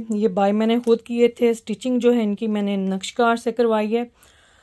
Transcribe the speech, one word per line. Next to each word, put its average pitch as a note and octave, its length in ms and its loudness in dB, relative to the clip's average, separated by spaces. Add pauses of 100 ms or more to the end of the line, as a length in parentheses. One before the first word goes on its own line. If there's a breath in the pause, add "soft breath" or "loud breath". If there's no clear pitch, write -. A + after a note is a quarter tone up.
(140)
ये G#3 160 0
बाय G3 240 2
मैंने A3 260 2
खुद A#3 220 2
किए A#3+ 300 2
थे, A#3+ 220 0
स्टिचिंग A#3 460 -4
जो A#3+ 120 4
है A#3+ 120 2
इनकी G#3 260 -4
मैंने G3+ 300 -2
नक्शकार F#3+ 580 0
से A#3 140 -4
करवाई A3 360 0
है। A#3 220 -4 (540 soft breath)